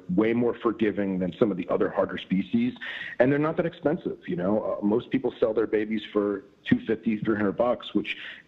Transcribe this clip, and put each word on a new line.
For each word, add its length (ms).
way 200
more 180
forgiving 680
than 200
some 120
of 60
the 140
other 180
harder 300
species, 560
and 140
they're 60
not 180
that 80
expensive. 640
You 100
know, 460
uh, 20
most 260
people 300
sell 140
their 120
babies 360
for 320
two 200
fifty, 320
three 180
hundred 200
bucks, 380
which 240